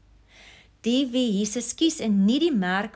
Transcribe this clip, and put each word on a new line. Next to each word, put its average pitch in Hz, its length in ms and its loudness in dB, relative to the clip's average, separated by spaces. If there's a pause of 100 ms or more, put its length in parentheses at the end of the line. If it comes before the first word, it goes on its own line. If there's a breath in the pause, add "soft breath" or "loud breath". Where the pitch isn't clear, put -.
(880 loud breath)
Die 254 240 2
wie 254 140 0 (140)
Jesus 240 360 -4
kies 320 280 0
en 202 220 2
nie 247 140 2
die 330 140 0
merk 190 420 -2